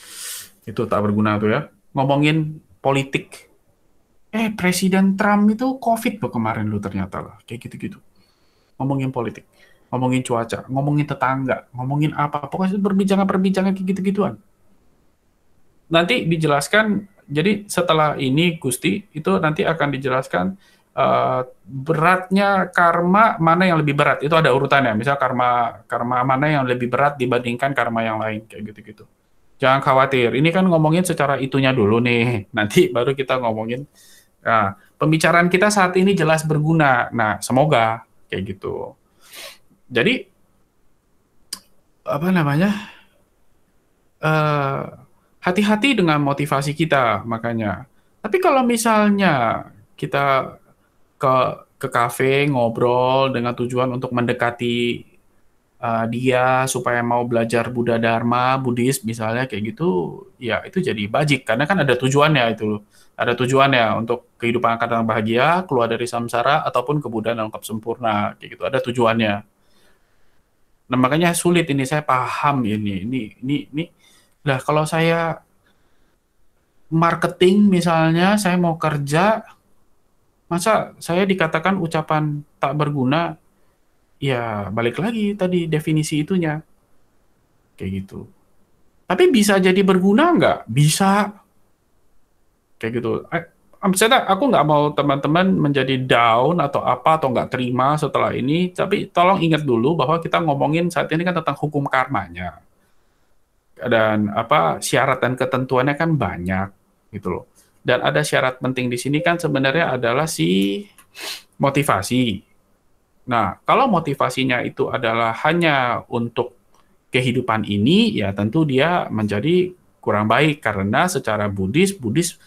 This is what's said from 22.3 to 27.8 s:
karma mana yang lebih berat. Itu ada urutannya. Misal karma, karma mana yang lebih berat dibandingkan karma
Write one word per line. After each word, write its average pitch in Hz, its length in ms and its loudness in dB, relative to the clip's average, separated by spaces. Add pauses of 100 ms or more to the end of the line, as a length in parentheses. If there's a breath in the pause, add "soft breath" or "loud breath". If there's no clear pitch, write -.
karma 180 680 4
mana 165 280 4
yang 165 120 2
lebih 147 160 0
berat. 143 240 2
Itu 151 160 2
ada 156 160 4
urutannya. 135 440 2
Misal 135 200 0
karma, 123 720 0
karma 123 360 -2
mana 135 240 0
yang 147 200 0
lebih 123 240 -2
berat 139 240 2
dibandingkan 120 560 -2
karma 117 320 -2